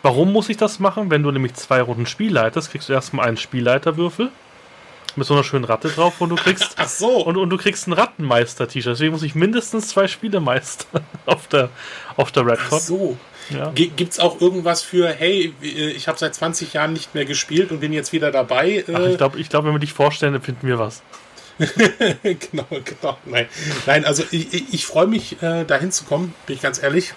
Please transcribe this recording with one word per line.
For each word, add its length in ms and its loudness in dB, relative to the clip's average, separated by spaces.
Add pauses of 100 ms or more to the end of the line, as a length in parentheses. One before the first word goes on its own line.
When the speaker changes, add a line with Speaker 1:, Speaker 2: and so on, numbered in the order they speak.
Speaker 1:
warum 300 6
muss 160 2
ich 80 -2
das 220 0
machen? 320 0
Wenn 140 4
du 80 4
nämlich 220 -2
zwei 280 2
Runden 240 -2
Spiel 260 -2
leitest, 380 0
kriegst 180 -10
du 40 0
erstmal 340 0
einen 100 0
Spielleiterwürfel 920 0 (840)
mit 100 -2
so 80 4
einer 100 4
schönen 200 -2
Ratte 240 0
drauf 320 2
und 100 2
du 60 0
kriegst 380 0
Speaker 2:
<laughs> 20 -10
Ach 120 -2
so. 360 2
Speaker 1:
und, 120 0
und 140 0
du 80 0
kriegst 300 -2
ein 60 -2
Rattenmeister-T-Shirt. 1000 0
Deswegen 180 0
muss 120 -4
ich 100 -4
mindestens 540 0
zwei 200 4
Spielemeister 800 -2 (160)
<laughs> 240 -14
auf 220 2
der, 220 4 (460)
auf 160 2
der 140 4
Redcon. 320 2
Speaker 2:
Ach 20 2
so. 360 -2 (340)
Speaker 1:
Ja. 220 -4
Speaker 2:
Gi-, 220 2
gibt's 240 -4
auch 220 0
irgendwas 420 2
für, 260 2
hey, 540 0
äh, 280 -4
ich 180 -6
hab 100 -4
seit 160 -4
zwanzig 380 -4
Jahren 220 -2
nicht 200 -10
mehr 120 -2
gespielt 440 -2
und 100 -4
bin 120 -4
jetzt 200 -4
wieder 200 0
dabei, 560 2
äh? 60 -4
Speaker 1:
Ach, 120 2
ich 120 2
glaub, 180 2
ich 140 -6
glaub, 140 2
wenn 80 2
wir 60 2
dich 140 -2
vorstellen, 400 2
dann 100 -2
finden 240 -6
wir 120 2
was. 240 -4 (560)
Speaker 2:
<laughs> 640 2
Genau, 480 -4
genau. 460 -6 (100)
Nein. 200 -2 (400)
Nein, 180 4
also 260 0
ich, 220 -4
ich, 220 -4
ich 120 -4
freu 200 4
mich, 360 -2
äh, 220 -2
dahin 280 0
zu 120 -4
kommen, 300 -4 (120)
bin 100 -6
ich 60 -10
ganz 200 -2
ehrlich. 340 0